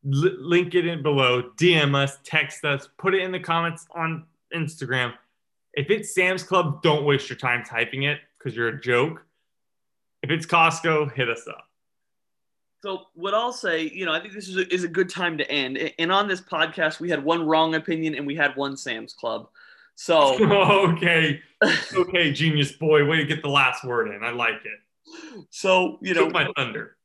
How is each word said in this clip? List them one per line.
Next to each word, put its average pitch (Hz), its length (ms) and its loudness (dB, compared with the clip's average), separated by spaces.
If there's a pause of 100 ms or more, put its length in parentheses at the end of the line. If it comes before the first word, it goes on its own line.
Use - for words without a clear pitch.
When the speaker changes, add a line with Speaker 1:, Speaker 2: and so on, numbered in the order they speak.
Speaker 1:
li-, 143 360 0
link 170 360 0
it 170 120 2
in 165 160 -6
below, 127 540 2
D 175 180 6
M 147 180 4
us, 139 300 0
text 151 420 -4
us, 139 320 -4
put 185 160 0
it 190 80 2
in 185 100 -4
the 180 80 -6
comments 165 460 -2 (100)
on 160 300 -4 (280)
Instagram. 131 600 -4 (600)
If 143 160 -4
it's 220 240 -2
Sam's 185 260 2
Club, 175 400 0
don't 151 240 2
waste 143 240 0
your 123 80 -10
time 120 260 -2
typing 120 400 -4
it 147 160 -2 (200)
'cause 117 160 -8
you're 117 140 0
a 113 120 -8
joke. 127 420 2 (1000)
If 139 80 -4
it's 165 140 -2
Costco, 156 680 2
hit 127 160 -2
us - 180 -8
up. - 220 -18 (1120)
Speaker 2:
So 190 320 -8
what 190 200 -4
I'll 233 200 0
say, 160 400 -2
you 185 120 -8
know, 160 80 -2
I 165 60 -2
think 190 140 -14
this 196 140 -12
is 185 100 -4
a, 185 160 0
is 180 100 0
a 170 40 -4
good 180 220 0
time 175 280 -2
to 147 140 -4
end. 135 260 -2
A-, 156 240 -6
and 165 100 0
on 202 160 2
this 185 140 -4
podcast, 160 580 -2
we 175 100 -6
had 147 140 -2
one 165 220 0
wrong 160 300 2
opinion 160 400 -4
and 139 100 -6
we 143 100 -6
had 143 200 0
one 139 220 -6
Sam's 113 360 -10
Club. 113 340 -8 (480)
So 160 440 4
Speaker 1:
<laughs> 196 540 4
Okay. 160 480 2 (200)
Speaker 2:
<laughs> - 340 0
Speaker 1:
Okay, 175 360 2
genius 147 420 2
boy. 151 320 4
Way 160 120 2
to 151 80 0
get 156 160 -4
the 147 80 -4
last 135 340 2
word 117 300 -2
in. 101 100 -10
I 120 80 -4
like 117 340 -4
it. 165 840 -18
Speaker 2:
So, 185 520 2
you 185 120 -4
know, 185 120 4
Speaker 1:
Took 165 80 -4
my 156 220 0
thunder. 113 500 -8